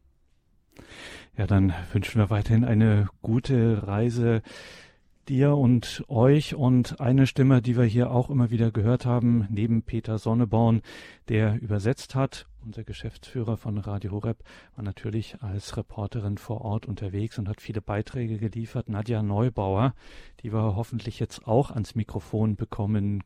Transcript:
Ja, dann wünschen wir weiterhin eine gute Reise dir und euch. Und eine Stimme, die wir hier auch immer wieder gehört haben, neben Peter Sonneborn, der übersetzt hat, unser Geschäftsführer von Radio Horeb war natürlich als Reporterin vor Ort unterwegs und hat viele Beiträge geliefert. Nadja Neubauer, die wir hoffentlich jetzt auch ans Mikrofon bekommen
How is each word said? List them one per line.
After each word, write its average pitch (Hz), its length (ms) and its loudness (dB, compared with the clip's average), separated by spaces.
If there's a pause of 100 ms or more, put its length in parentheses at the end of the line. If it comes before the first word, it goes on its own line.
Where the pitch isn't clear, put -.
(1400)
Ja, 104 80 -2
dann 95 260 4 (200)
wünschen 107 280 0
wir 101 80 2
weiterhin 110 360 2
eine 107 440 4 (140)
gute 113 640 2
Reise 113 560 2 (840)
dir 143 280 4
und 123 520 2
euch. 143 480 4
Und 127 440 2
eine 131 280 6
Stimme, 131 340 4
die 120 140 0
wir 123 80 4
hier 120 260 2
auch 123 200 0
immer 123 200 2
wieder 113 220 2
gehört 117 340 0
haben, 120 420 2
neben 113 360 0
Peter 110 340 -6
Sonneborn, 113 640 2 (460)
der 110 340 0
übersetzt 107 540 -4
hat, - 320 -4 (160)
unser 110 200 -14
Geschäftsführer 113 720 -6
von 104 200 -6
Radio 101 340 -6
Horeb 107 260 -6 (360)
war - 100 -14
natürlich 104 580 -8
als 98 340 -8
Reporterin 101 640 -6
vor - 240 -8
Ort 107 240 -6
unterwegs 101 520 -6
und 98 100 -6
hat 107 120 -8
viele 107 220 -8
Beiträge 110 560 -6
geliefert. 113 500 -6
Nadja 110 340 -2
Neubauer, 104 720 0 (460)
die 110 120 -8
wir 110 220 0
hoffentlich 113 460 -6
jetzt - 260 -8
auch 120 240 2
ans - 240 -6
Mikrofon 107 600 -2
bekommen 104 680 -4